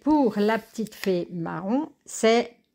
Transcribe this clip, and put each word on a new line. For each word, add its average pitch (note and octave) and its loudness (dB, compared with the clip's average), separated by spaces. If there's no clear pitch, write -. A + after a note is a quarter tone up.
pour C#4 4
la G#3 2
petite - -10
fée F3+ -2
marron, F3+ -4
c'est, A#3 0